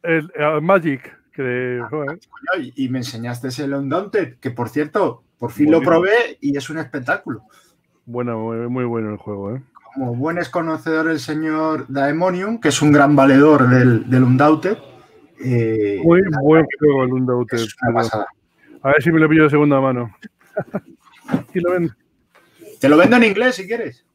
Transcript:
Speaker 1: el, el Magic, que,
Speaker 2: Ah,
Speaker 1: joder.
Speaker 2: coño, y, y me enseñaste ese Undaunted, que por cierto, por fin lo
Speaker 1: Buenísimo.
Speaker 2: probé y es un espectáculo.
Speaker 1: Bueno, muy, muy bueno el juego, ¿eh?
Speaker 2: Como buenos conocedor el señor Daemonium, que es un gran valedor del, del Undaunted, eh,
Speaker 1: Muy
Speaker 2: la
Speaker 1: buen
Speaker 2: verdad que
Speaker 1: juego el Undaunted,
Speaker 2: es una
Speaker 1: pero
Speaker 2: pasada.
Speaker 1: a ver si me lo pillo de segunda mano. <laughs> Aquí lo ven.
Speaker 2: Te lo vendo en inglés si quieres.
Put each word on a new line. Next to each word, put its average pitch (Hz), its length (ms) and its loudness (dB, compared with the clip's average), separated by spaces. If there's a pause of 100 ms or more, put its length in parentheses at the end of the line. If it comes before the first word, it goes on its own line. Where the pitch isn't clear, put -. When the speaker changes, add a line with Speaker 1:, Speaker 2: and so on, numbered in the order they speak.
Speaker 1:
el, 165 320 -2
el 151 280 -2
Magic, 160 540 -2 (160)
que, 123 500 -6
Speaker 2:
Ah, 113 60 -10
Speaker 1:
joder. 147 300 -8 (100)
Speaker 2:
coño, - 360 -8 (120)
y, 135 80 -4
y 123 60 -4
me 127 80 -4
enseñaste 120 500 -10
ese 143 160 -8
Undaunted, 143 760 -4
que 131 100 -8
por 120 180 -8
cierto, 147 540 -4 (160)
por 117 140 -10
fin 147 180 2
lo 165 100 6
Speaker 1:
Buenísimo. 170 220 4
Speaker 2:
probé 220 380 0
y 143 160 -4
es 135 120 -8
un 156 100 -10
espectáculo. 143 680 -8 (600)
Speaker 1:
Bueno, 120 360 -6
muy, 113 160 -6 (120)
muy 123 160 -4
bueno 113 280 -4
el 104 40 -8
juego, 101 400 -10
¿eh? 131 60 -12 (320)
Speaker 2:
Como 127 220 -6
buenos 165 340 -6
conocedor 160 580 -4
el 160 120 -2
señor 156 680 -4
Daemonium, 180 720 -4
que 151 80 0
es - 140 -2
un 147 100 4
gran 147 240 6
valedor 135 520 6
del, 123 420 4
del 127 140 4
Undaunted, 151 520 2 (680)
eh, 110 600 -2
Speaker 1:
Muy 170 160 6 (100)
Speaker 2:
la 147 120 -4
Speaker 1:
buen 156 200 6
Speaker 2:
verdad 143 80 0
que - 160 -2
Speaker 1:
juego 139 180 2
el 127 80 -2
Undaunted, 123 460 -2
Speaker 2:
es 113 240 -6
una 120 60 -2
Speaker 1:
pero 117 60 -2
Speaker 2:
pasada. 110 320 -2 (560)
Speaker 1:
a 135 60 -2
ver 147 140 2
si 165 100 0
me 160 80 4
lo 156 100 4
pillo 156 140 6
de 143 60 4
segunda 147 300 2
mano. 123 340 -4 (420)
<laughs> - 720 -12
Aquí - 320 -4
lo 175 120 -2
ven. 175 180 -2 (880)
Speaker 2:
Te 269 80 2
lo 285 100 8
vendo 220 180 6
en 233 80 6
inglés 226 300 0
si 185 120 -12
quieres. 208 380 -10 (100)